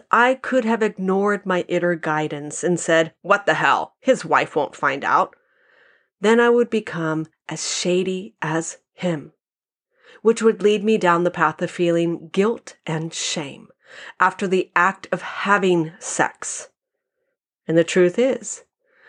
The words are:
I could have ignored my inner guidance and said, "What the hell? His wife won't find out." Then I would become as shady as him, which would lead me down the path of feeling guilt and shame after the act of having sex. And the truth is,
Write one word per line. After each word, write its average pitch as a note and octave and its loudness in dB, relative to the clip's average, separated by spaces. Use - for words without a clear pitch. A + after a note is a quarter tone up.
I B3 4
could C4 -2
have A3 0
ignored G3 0
my F3+ 0
inner F3 0
guidance D3+ -6
and E3+ 0
said, E3 2
"What G3 2
the G#3 4
hell? C#3+ 0
His A#3+ 2
wife C#3+ 0
won't D3 -2
find C#3 -2
out." E3 0
Then A3+ 4
I A#3+ 4
would A#3+ 2
become D#3+ -4
as - -8
shady F#3 -2
as E3 -4
him, D#3 -6
which A3+ 2
would G#3 2
lead G#3 2
me A3 4
down F3 2
the F3 2
path D#3 -2
of E3+ -4
feeling E3+ 0
guilt G#3 -2
and D#3+ -6
shame - -8
after F#3 0
the F#3 0
act F#3 0
of F3 -4
having F3+ 0
sex. - -6
And E3 2
the E3 6
truth F3+ 2
is, - -2